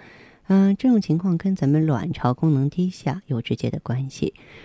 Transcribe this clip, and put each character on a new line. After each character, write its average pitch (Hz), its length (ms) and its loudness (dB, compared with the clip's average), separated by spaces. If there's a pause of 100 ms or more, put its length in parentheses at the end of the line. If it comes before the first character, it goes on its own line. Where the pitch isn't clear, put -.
(500)
嗯， 196 280 4
这 262 100 0
种 233 140 4
情 160 160 0
况 175 200 0
跟 190 160 -2
咱 143 140 0
们 156 180 2
卵 143 280 -2
巢 127 200 0
功 160 200 2
能 139 160 2
低 180 200 -2
下 - 360 -6
有 117 160 -4
直 - 120 -4
接 120 160 -4
的 - 120 -8
关 135 280 -4
系。 - 240 -6 (320)